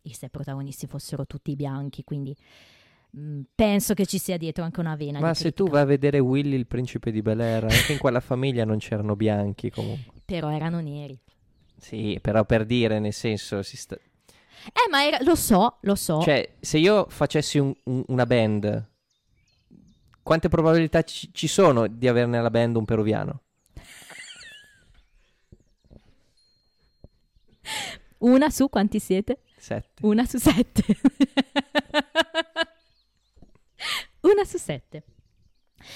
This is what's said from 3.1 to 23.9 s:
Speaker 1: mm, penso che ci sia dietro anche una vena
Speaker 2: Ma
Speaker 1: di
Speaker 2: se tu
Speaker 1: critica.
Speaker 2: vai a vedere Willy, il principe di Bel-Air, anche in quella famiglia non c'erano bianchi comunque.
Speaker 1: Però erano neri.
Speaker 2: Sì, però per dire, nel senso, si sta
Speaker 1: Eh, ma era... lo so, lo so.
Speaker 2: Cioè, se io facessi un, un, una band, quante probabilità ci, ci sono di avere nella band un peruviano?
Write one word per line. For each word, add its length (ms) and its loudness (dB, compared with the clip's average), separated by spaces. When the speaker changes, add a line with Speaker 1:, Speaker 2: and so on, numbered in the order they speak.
Speaker 1:
mm, 240 -10
penso 400 2
che 140 0
ci 100 -4
sia 200 -4
dietro 260 -6
anche 160 -6
una 160 -4
vena 240 -8
Speaker 2:
Ma 100 0
Speaker 1:
di 60 -2
Speaker 2:
se 160 -2
tu 140 0
Speaker 1:
critica. 60 0
Speaker 2:
vai 100 6
a 40 4
vedere 340 2
Willy, 360 2
il 100 -2
principe 460 -6
di 100 -2
Bel-Air, 440 0
anche 260 2
in 80 -4
quella 220 2
famiglia 440 -2
non 120 0
c'erano 380 -4
bianchi 540 -2
comunque. 560 -10
Speaker 1:
Però 240 -6
erano 300 -4
neri. 400 -12
Speaker 2:
Sì, 420 -6
però 260 2
per 200 2
dire, 320 0
nel 160 -2
senso, 480 -6
si 160 -14
sta 180 -16
Speaker 1:
Eh, 960 -6
ma 160 2
era... 160 0
lo 140 4
so, 460 2
lo 120 0
so. 280 -2
Speaker 2:
Cioè, 380 0
se 200 0
io 300 4
facessi 500 0
un, 120 2
un, 240 -4
una 180 0
band, 640 0
quante 260 2
probabilità 540 4
ci, 280 -14
ci 160 -4
sono 380 6
di 220 -2
avere 180 4
nella 240 0
band 280 2
un 80 0
peruviano? 560 -2